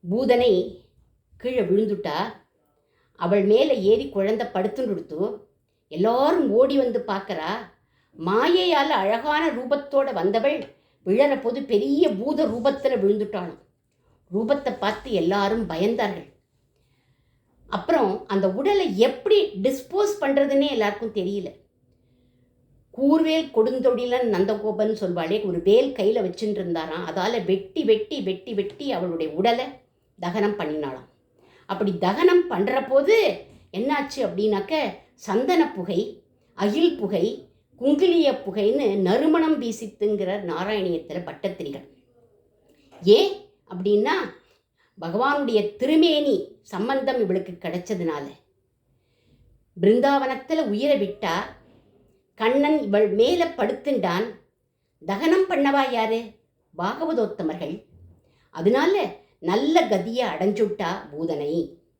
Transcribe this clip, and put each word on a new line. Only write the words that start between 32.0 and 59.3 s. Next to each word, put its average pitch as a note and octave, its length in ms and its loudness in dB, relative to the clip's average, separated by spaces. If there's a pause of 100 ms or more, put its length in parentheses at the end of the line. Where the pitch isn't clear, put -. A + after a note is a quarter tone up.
பண்ற B3 380 0
போது C#4+ 560 4 (320)
என்னாச்சு C#4 440 -4
அப்படின்னாக்க, G#3+ 800 -2 (200)
சந்தன C4+ 580 0
புகை, F#3 500 -6 (320)
அகில் C4+ 440 2
புகை, G3 500 -4 (300)
குங்கிலிய D4 540 4
புகைன்னு G#3 640 0
நறுமணம் D4+ 680 2
வீசித்துங்கிறார் G#3 840 -4
நாராயணியத்துல F3 800 -4
பட்டத்திரிகள். D3 640 -10 (1120)
ஏன் A3+ 300 6 (380)
அப்படின்னா, G#3 420 0 (880)
பகவானுடைய A3+ 760 0
திருமேனி D4 840 2
சம்பந்தம் B3+ 580 -2
இவளுக்கு F#3 320 -2
கிடைச்சதுனால. F3 680 -6 (1600)
பிருந்தாவனத்துல C4+ 840 2
உயிரை A#3 380 0
விட்டா, F#3 300 -4 (1040)
கண்ணன் C#4+ 480 2
இவள் G#3 260 2
மேல B3+ 360 4 (120)
படுத்துண்டான். A3 800 -2 (720)
தகனம் E4 420 2
பண்ணவா C#4 420 2
யாரு? A3+ 400 -2 (480)
பாகவதோத்தமர்கள். F3+ 1080 -4 (640)
அதனால C4+ 720 0 (160)